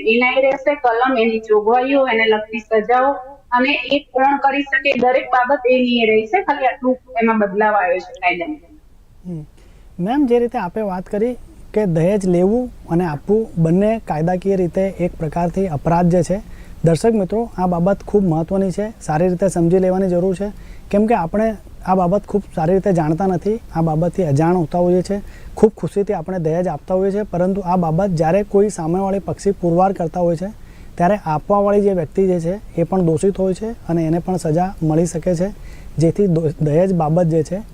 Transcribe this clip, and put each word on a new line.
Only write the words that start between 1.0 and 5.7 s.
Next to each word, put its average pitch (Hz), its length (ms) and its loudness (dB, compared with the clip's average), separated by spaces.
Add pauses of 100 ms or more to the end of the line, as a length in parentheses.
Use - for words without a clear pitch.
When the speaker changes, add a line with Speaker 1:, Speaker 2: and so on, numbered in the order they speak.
Speaker 1:
એની 226 220 0
જોગવાઈઓ, 240 680 2
એને 226 180 0
લગતી 214 340 0
સજાઓ 240 540 2 (380)
અને 262 220 2
એ 285 380 -2
કોણ 269 260 2
કરી 277 240 0
શકે, 277 380 0
દરેક 262 260 2
બાબત 254 340 2 (100)
એની 247 320 2